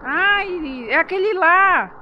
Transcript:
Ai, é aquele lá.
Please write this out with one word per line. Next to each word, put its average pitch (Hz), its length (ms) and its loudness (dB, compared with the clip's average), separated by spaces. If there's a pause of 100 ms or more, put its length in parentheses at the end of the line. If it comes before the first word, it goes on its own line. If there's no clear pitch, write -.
Ai, 320 840 -2
é 247 60 -2
aquele 370 380 0
lá. 349 580 2 (100)